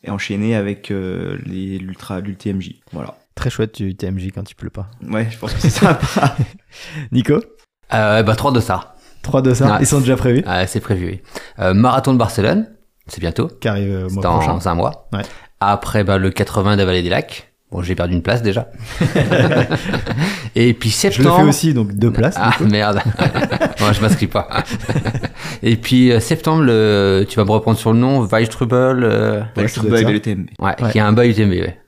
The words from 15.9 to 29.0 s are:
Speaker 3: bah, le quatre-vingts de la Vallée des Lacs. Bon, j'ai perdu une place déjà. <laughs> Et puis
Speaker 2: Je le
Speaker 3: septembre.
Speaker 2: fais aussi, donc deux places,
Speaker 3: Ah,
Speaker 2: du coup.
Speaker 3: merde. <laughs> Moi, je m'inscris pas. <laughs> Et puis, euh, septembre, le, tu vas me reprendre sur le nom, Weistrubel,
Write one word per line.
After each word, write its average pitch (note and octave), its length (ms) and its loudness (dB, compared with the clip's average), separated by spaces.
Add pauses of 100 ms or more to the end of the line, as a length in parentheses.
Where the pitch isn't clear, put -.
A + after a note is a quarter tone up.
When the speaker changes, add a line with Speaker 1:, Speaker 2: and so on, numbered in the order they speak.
Speaker 3:
bah, F#2+ 140 2
le F#2+ 140 2
quatre-vingts G2+ 460 0
de - 20 2
la F#2+ 80 2
Vallée F2+ 160 2
des F2 80 -2
Lacs. - 420 -4 (180)
Bon, F2 120 -6
j'ai F2+ 120 -4
perdu F2 200 -2
une F2 80 0
place A#2 200 0
déjà. A2+ 280 -2 (300)
<laughs> D#3+ 1500 0
Et A#2+ 200 4
puis A2+ 160 -2
Speaker 2:
Je - 160 -2
le F#2+ 60 2
Speaker 3:
septembre. D3 300 4
Speaker 2:
fais D3+ 60 6
aussi, D3 260 2
donc G#2+ 180 0
deux G#2 200 2
places, A#2+ 260 0
Speaker 3:
Ah, A2 200 2
Speaker 2:
du D#3+ 60 0
coup. G#2+ 60 4
Speaker 3:
merde. G#2 300 0 (400)
<laughs> - 400 -4
Moi, G#2 120 2
je G2+ 80 0
m'inscris A2 260 2
pas. - 380 -4 (460)
<laughs> - 520 -8
Et A2+ 140 2
puis, B2+ 360 4
euh, A2+ 80 4
septembre, D#3+ 440 0
le, G#2 640 4
tu - 80 -4
vas G#2+ 80 4
me G2 60 0
reprendre A2 280 2
sur A2 140 2
le A2+ 60 4
nom, B2+ 260 2
Weistrubel, B2 800 0